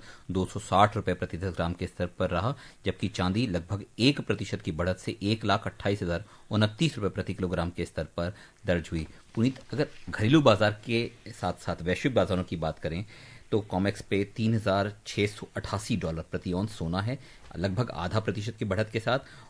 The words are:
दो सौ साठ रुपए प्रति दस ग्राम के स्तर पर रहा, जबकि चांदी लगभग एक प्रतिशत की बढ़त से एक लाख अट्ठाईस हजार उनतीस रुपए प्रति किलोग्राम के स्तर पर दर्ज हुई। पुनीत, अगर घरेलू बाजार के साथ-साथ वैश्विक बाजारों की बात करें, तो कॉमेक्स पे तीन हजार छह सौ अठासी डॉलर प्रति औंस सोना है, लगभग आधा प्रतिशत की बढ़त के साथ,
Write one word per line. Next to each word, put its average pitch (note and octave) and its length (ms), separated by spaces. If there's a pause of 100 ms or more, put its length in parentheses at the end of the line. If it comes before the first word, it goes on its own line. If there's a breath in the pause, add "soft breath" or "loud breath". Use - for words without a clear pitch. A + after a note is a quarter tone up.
(300 soft breath)
दो F#2 140
सौ - 160
साठ G2+ 360
रुपए F#2 180
प्रति F2 240
दस F2+ 160
ग्राम E2+ 180
के F2 140
स्तर F2+ 200
पर F2+ 240
रहा, F#2+ 240 (320 soft breath)
जबकि - 220
चांदी F#2+ 380
लगभग F2 380 (140)
एक C#3 220
प्रतिशत G2+ 420
की F#2+ 100
बढ़त F2 260
से - 240
एक G#2+ 220
लाख G2+ 220
अट्ठाईस G2+ 360
हजार E2+ 220 (260 soft breath)
उनतीस G#2+ 460
रुपए G#2 120
प्रति F#2 260
किलोग्राम F2 360
के E2+ 140
स्तर E2 200
पर F2 300 (320 soft breath)
दर्ज F2 260
हुई। D#2+ 140 (280 soft breath)
पुनीत, B2+ 240 (140)
अगर C3+ 140 (240)
घरेलू B2 300
बाजार G#2+ 460
के A#2 240 (180)
साथ-साथ F2 540
वैश्विक F2+ 320
बाजारों F#2 300
की F#2 120
बात D#2+ 220
करें, E2 260 (480 soft breath)
तो A2+ 80
कॉमेक्स G2 400
पे G2+ 240 (120)
तीन A2+ 180
हजार G#2 380 (140)
छह G#2 200
सौ - 200 (100)
अठासी G#2 400
डॉलर D#2+ 240
प्रति F2+ 320
औंस F#2+ 180
सोना E2+ 300
है, A#2+ 180 (400 soft breath)
लगभग G2 320
आधा F2+ 300
प्रतिशत G#2 380
की A2 60
बढ़त G#2 280
के A#2 80
साथ, B2 180 (320 soft breath)